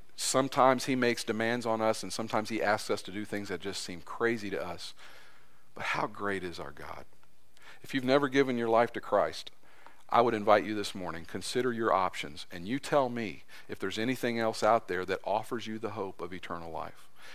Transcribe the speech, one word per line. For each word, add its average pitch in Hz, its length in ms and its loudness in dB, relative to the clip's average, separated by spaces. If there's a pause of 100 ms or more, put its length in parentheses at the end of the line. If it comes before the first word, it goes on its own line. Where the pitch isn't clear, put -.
(160)
sometimes 131 680 4
he 131 100 2
makes 120 260 4
demands 113 420 0
on 113 160 0
us, 110 220 2
and 92 100 -6
sometimes 110 360 -2
he 113 120 -2
asks 104 300 2
us 101 120 0
to 92 100 -10
do 104 120 -4
things 101 240 -6
that 87 120 -4
just 95 200 -6
seem 87 200 -8
crazy 113 500 0
to 87 100 -2
us. - 320 -8 (840)
But - 100 -8
how 151 240 0
great 101 340 -2
is 87 160 -6
our 73 140 -8
God? 76 320 -10 (760)
If - 140 -10
you've 135 80 0
never 139 260 6
given 131 300 4
your 117 100 0
life 113 260 6
to - 60 -4
Christ, - 520 2 (580)
I 120 100 8
would 120 140 6
invite 104 300 6
you 104 100 -2
this 101 220 -4
morning, 87 300 -6
consider 123 460 -2
your 110 200 4
options, 85 580 0
and 87 160 -8
you 131 140 -2
tell 139 280 4
me 117 360 -6 (240)
if - 100 -6
there's 98 220 -2
anything 120 400 0
else 113 240 0
out 110 240 6
there 92 160 0
that 92 200 0
offers 110 440 -2
you 110 100 -6
the 107 120 -4
hope 101 300 -6
of 87 140 -8
eternal 85 380 -8
life. 80 320 -8 (300)